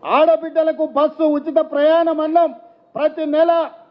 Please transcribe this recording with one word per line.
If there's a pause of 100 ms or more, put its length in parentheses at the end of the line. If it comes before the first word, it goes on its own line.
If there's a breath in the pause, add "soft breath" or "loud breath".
ఆడబిడ్డలకు
బస్సు
ఉచిత
ప్రయాణం
అన్నం (400)
ప్రతి
నెల (200)